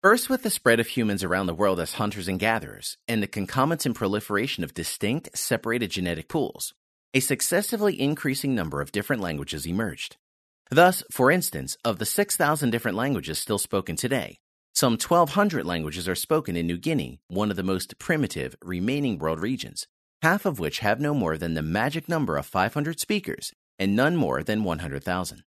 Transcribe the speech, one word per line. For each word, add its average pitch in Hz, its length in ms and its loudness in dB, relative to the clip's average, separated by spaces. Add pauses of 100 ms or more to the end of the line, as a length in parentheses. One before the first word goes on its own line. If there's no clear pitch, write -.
First, 226 280 6
with 262 120 0
the 214 80 -2
spread 117 300 4
of 113 60 2
humans 101 380 0
around 92 220 0
the 85 80 -2
world 95 260 2
as 80 140 -4
hunters 101 340 -4
and 92 100 -2
gatherers, 104 580 -2 (120)
and 113 140 0
the 98 40 -2
concomitant 131 720 -2
proliferation 104 680 0
of - 80 -10
distinct, 104 640 -4
separated 113 540 -2
genetic 87 380 -4
pools, - 440 -4 (400)
a 131 80 4
successively 202 800 0
increasing 139 540 0
number 80 260 -2
of 71 120 -6
different 104 300 -2
languages 76 440 -4
emerged. 92 500 -4 (540)
Thus, 175 400 6
for 131 200 4
instance, - 540 0
of 110 140 0
the 107 80 -2
six - 300 0
thousand 147 340 2
different 110 260 0
languages 110 420 -2
still 104 200 -2
spoken 95 360 -2
today, 120 440 -4 (360)
some 120 220 4
twelve 170 340 4
hundred 170 360 2
languages 85 420 -2
are 92 60 0
spoken 139 420 0
in 85 100 0
New 87 120 0
Guinea, 90 500 -2
one 101 220 0
of 95 60 -2
the 95 60 -2
most 92 360 -2
primitive 113 640 -2
remaining 104 560 -2
world 78 220 -2
regions, - 460 -6 (360)
half 180 240 4
of 165 120 0
which 78 200 -2
have 110 200 2
no 147 140 0
more 90 240 2
than 82 160 -2
the 80 100 0
magic 117 460 -2
number 135 300 0
of - 80 -4
five 98 260 0
hundred 151 280 -4
speakers - 520 -4 (260)
and 98 160 2
none 147 220 4
more 80 260 0
than 107 220 -2
one 82 160 -2
hundred 69 240 -6
thousand. 90 400 -4 (120)